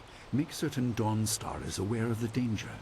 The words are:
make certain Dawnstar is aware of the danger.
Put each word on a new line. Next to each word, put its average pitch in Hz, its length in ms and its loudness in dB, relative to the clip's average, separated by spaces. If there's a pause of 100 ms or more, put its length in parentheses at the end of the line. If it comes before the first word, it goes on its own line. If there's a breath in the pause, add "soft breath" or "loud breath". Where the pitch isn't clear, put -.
(320 loud breath)
make 147 200 2
certain 127 420 0
Dawnstar 107 720 0
is 85 120 -4
aware 110 280 2
of 117 140 2
the 117 80 0
danger. 110 420 0 (120)